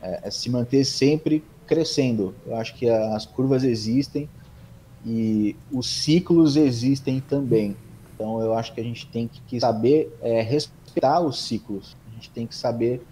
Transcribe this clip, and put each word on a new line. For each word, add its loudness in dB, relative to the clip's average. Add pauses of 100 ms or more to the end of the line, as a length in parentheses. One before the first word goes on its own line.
é, -6
é -8
se -8
manter 2
sempre 2 (240)
crescendo. 0 (140)
Eu -6
acho -6
que 0
a, 2
as -6
curvas 0
existem -2 (760)
e 0 (160)
os -4
ciclos 4
existem 2
também. 0 (380)
Então, -6
eu 0
acho -4
que -10
a -6
gente -10
tem -6
que, -14
que -8
saber, 2
é, 0
respeitar -2
os -4
ciclos. -8 (100)
A -18
gente -20
tem -8
que -14
saber -2